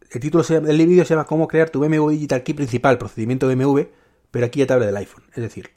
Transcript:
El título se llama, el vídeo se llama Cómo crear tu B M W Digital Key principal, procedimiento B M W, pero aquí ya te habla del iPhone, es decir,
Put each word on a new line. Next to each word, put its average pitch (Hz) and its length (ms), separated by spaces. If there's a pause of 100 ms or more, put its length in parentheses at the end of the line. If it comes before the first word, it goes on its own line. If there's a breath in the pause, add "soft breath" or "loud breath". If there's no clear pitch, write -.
(120)
El 127 80
título 151 240
se 160 120
llama, 156 140
el 151 80
vídeo 170 280
se - 80
llama 156 120
Cómo 156 220
crear 160 220
tu 160 100
B 151 80
M 156 100
W 151 180
Digital 143 280
Key 156 100
principal, 135 440
procedimiento 117 500
B 131 60
M 131 100
W, 143 260 (400 soft breath)
pero 120 160
aquí 120 140
ya 135 80
te 131 60
habla 123 140
del 101 100
iPhone, - 260 (100)
es 123 80
decir, 101 340